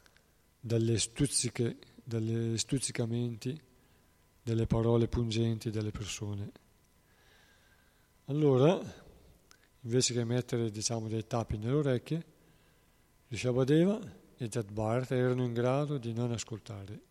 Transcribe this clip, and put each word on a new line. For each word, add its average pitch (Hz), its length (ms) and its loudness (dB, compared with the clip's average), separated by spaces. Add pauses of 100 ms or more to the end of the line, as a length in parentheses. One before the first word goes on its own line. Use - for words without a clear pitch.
(600)
dalle 113 380 2
stuzziche, - 800 -2 (260)
dalle 113 540 -2
stuzzicamenti 120 1040 -4 (800)
delle 113 240 0
parole 117 420 4
pungenti 113 640 0
delle 107 220 -4
persone. 101 600 -8 (1700)
Allora, 143 560 6 (1000)
invece 120 340 0
che 120 80 0
mettere, 117 480 -2
diciamo, 110 360 -4
dei 110 200 -4
tappi 110 320 -2
nelle 117 160 -2
orecchie, 147 500 -2 (1040)
Rishabhadeva 131 720 2 (360)
e 123 120 -8
Jadbharata 110 640 -2
erano 127 300 2
in 120 100 -2
grado 135 460 0
di 117 120 -6
non 120 200 -2
ascoltare, 101 800 -10